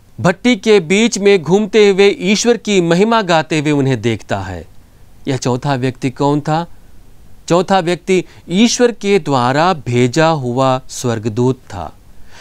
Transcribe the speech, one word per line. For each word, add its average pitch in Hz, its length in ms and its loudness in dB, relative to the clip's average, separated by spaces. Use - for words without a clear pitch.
भट्टी 190 360 0
के 208 240 4
बीच 202 380 0
में 202 240 2
घूमते 202 460 2
हुए 202 320 4
ईश्वर 214 360 0
की 202 240 0
महिमा 196 420 2
गाते 160 380 0
हुए 147 100 -2
उन्हें 135 300 0
देखता 107 400 -4
है। 92 260 -10
यह 135 80 -2
चौथा 127 380 -4
व्यक्ति 127 360 -4
कौन 143 300 -2
था? 160 260 -4
चौथा 190 320 2
व्यक्ति 175 440 -2
ईश्वर 233 420 2
के 202 260 0
द्वारा 143 540 0
भेजा 123 560 0
हुआ 131 600 0
स्वर्गदूत 117 680 -2
था, 90 360 -14